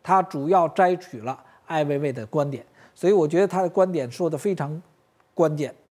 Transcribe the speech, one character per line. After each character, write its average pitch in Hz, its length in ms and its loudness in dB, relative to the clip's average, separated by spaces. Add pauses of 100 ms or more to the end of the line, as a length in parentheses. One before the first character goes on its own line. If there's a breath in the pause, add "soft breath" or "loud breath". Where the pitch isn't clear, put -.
他 185 220 4
主 151 260 -6
要 175 200 4
摘 180 280 2
取 151 220 -14
了 127 180 -10 (300 soft breath)
艾 156 180 -2
未 143 140 -2
未 143 140 -2
的 123 120 -8
观 143 260 -2
点， 131 140 -12 (300 soft breath)
所 - 160 -2
以 - 20 6
我 170 160 4
觉 165 120 2
得 196 60 4
他 185 140 -2
的 180 80 0
观 185 240 2
点 135 180 -4
说 165 200 -2
得 156 80 -4
非 196 160 -2
常 156 280 -8 (520)
关 156 200 2
键。 147 200 -6 (220)